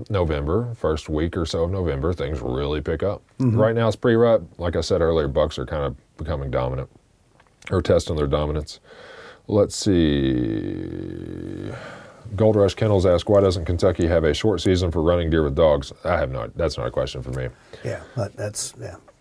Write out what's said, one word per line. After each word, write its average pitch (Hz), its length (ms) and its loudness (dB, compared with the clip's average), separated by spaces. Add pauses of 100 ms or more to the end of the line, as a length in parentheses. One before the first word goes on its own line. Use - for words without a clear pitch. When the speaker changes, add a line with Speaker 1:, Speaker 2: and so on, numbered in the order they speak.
Speaker 1:
November, 87 680 0
first 80 340 -2
week 80 280 -2
or 85 80 -2
so 82 180 -2
of 87 80 -2
November, 82 400 -2
things 73 300 -4
really 69 400 -4
pick 82 220 -4
up. 98 180 -4 (180)
Speaker 2:
Mm-hmm. 120 200 2
Speaker 1:
Right 113 160 4
now 117 120 2
it's 107 80 0
pre-rut. 113 460 4 (160)
Like 85 180 -2
I 87 60 0
said 90 200 0
earlier, 80 260 2
bucks 76 320 0
are 65 60 -6
kind 73 180 -6
of 65 120 -4 (220)
becoming 73 320 -6
dominant, 65 400 -4 (800)
or 92 140 0
testing 87 320 2
their 73 120 0
dominance. 76 520 -4 (680)
Let's 104 280 2
see. 50 1900 -2 (640)
Gold 107 200 4
Rush 98 200 6
Kennels 101 300 4
asked, 87 240 2
"Why 101 120 6
doesn't 92 240 2
Kentucky 90 420 2
have 82 160 2
a 76 100 2
short 98 280 0
season 92 280 2
for 82 140 0
running 85 260 2
deer 80 140 4
with 71 120 0
dogs?" 76 360 2 (120)
I 85 140 0
have 73 140 -2
no, 57 240 -8
that's 80 220 -4
not 60 100 -4
a 60 40 -6
question 65 300 -6
for 64 100 -10
me. 64 180 -6 (340)
Speaker 2:
Yeah, 113 180 -8 (140)
but 101 200 -6
that's, - 440 -8
yeah, 107 160 -14 (260)